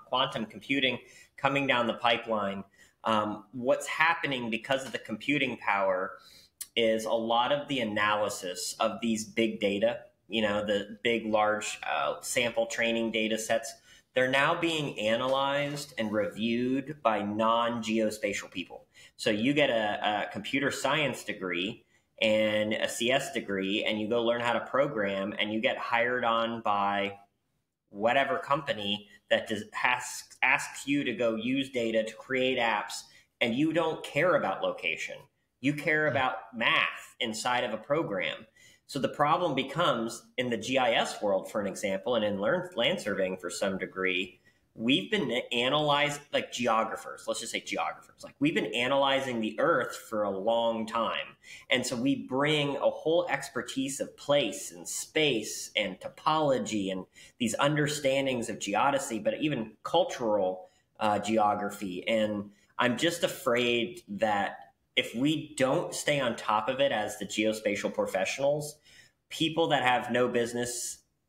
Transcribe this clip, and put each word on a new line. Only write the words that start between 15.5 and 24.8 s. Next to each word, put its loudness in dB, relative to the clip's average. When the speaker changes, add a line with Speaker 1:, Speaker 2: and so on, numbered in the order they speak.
Speaker 1:
and -2
reviewed 0
by 2
non-geospatial 0
people. -10
So 0
you 2
get 4
a, 2
a -12
computer -2
science 0
degree -4
and 2
a 0
C 0
S 0
degree, -2
and 0
you -4
go 2
learn 2
how 0
to 0
program, 0